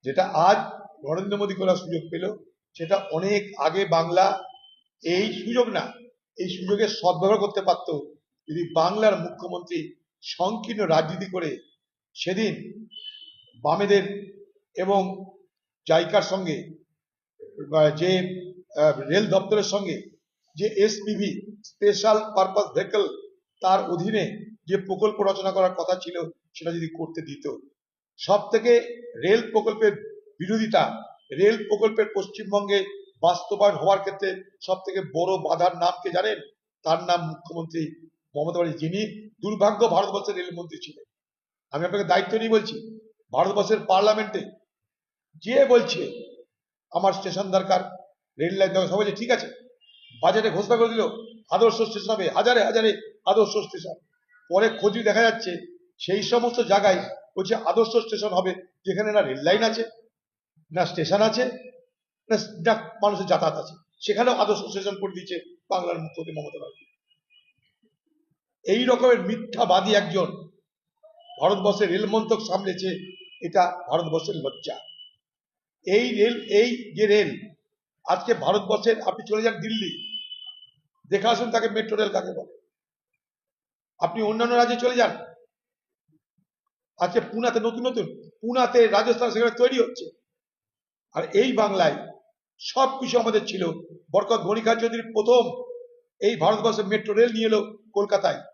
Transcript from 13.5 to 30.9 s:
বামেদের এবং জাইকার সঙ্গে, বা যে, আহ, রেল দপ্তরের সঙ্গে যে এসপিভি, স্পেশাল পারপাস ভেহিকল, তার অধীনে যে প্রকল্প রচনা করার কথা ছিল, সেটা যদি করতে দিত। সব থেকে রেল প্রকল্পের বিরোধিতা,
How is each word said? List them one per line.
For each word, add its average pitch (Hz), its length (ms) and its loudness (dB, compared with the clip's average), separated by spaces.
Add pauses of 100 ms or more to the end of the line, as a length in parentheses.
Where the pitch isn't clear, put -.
বামেদের 196 680 2 (460)
এবং 185 500 -2 (640)
জাইকার 170 340 4
সঙ্গে, 170 480 -6 (1000)
বা 151 200 6
যে, 180 300 2 (560)
আহ, 147 240 4
রেল 175 280 0
দপ্তরের 196 360 2
সঙ্গে 190 380 -4 (540)
যে 196 120 -2
এসপিভি, 208 960 -2
স্পেশাল 208 560 4 (160)
পারপাস 190 300 2 (100)
ভেহিকল, 190 320 0 (540)
তার 190 300 2
অধীনে 185 480 -2 (260)
যে 190 120 0
প্রকল্প 202 440 0
রচনা 190 300 0
করার 185 220 2
কথা 180 220 0
ছিল, 180 260 -10 (320)
সেটা 165 180 -8
যদি 165 160 -6 (100)
করতে 165 240 -8
দিত। 143 360 -10 (600)
সব 202 340 0
থেকে 240 280 6 (440)
রেল 220 280 2
প্রকল্পের 214 400 2 (480)
বিরোধিতা, 185 640 0 (300)